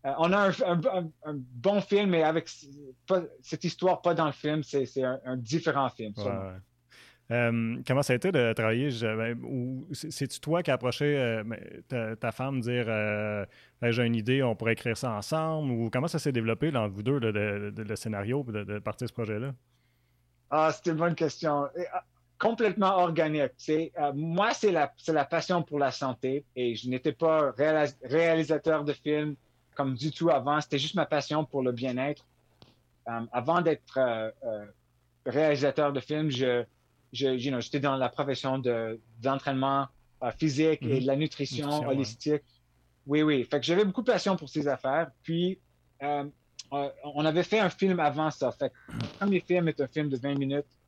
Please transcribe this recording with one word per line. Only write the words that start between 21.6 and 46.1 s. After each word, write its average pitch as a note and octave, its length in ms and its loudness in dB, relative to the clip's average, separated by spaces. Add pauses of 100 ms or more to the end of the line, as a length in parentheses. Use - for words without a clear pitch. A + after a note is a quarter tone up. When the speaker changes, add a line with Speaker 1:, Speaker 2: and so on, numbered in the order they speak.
Speaker 1:
Et, F3 160 -4
ah, - 140 -8 (340)
complètement G#3 560 2
organique, D#3 640 2
tu - 80 -16
sais. D#3 340 0
Euh, D3 160 0
moi, E3+ 380 0
c'est G#3+ 180 2
la, D3+ 240 2
c'est - 160 -4
la D3+ 140 4
passion E3+ 380 0
pour D3 160 -4
la C#3 120 2
santé, C3 540 -4 (100)
et B2 200 0
je B2+ 120 -8
n'étais B2+ 240 0
pas D#3 460 2
réalis-, D3+ 460 2
réalisateur D#3 840 2
de D3 80 -2
films D3+ 420 -2 (400)
comme C3+ 200 0
du C#3+ 160 -2
tout E3 180 2
avant. C#3+ 320 2
C'était C#3+ 180 -2
juste D3+ 160 -4
ma D#3+ 100 2
passion D3+ 380 0
pour C#3 180 -4
le B2+ 120 0
bien-être. B2+ 520 -4 (840)
Euh, A#2 100 -2 (140)
avant C3+ 260 2
d'être, D#3+ 380 0
euh, A2+ 340 0 (140)
euh, G#2+ 200 -6 (600)
réalisateur C#3+ 640 2
de C3+ 80 -4
films, D3+ 320 -2
je, B2 320 2 (500)
je, B2+ 140 0
you C3 240 0
know, B2 100 -2
j'étais C#3+ 180 -4
dans C3+ 160 2
la B2+ 140 0
profession C3+ 500 -2
de, A#2 400 -2 (220)
d'entraînement, C3+ 640 0 (360)
euh, A#2+ 80 -2
physique D#3 520 2
et B2+ 120 0
Speaker 2:
Mhm. C3 40 2
Speaker 1:
de B2+ 80 0
la C3+ 80 2
nutrition C#3+ 500 -4
Speaker 2:
Nutrition, D3 220 -2
ouais. C3+ 80 0
Speaker 1:
holistique. C#3+ 480 -2 (640)
Oui, D3 160 2
oui. C#3+ 260 4
Fait D3 100 2
que C3 60 -4
j'avais F3+ 200 4
beaucoup G3 160 -2
de A#3+ 100 2
passion G3+ 240 2
pour D3+ 140 -8
ces D3 180 -2
affaires. C#3+ 420 -2 (140)
Puis, F3 360 -2 (440)
euh, C#3+ 220 -2 (480)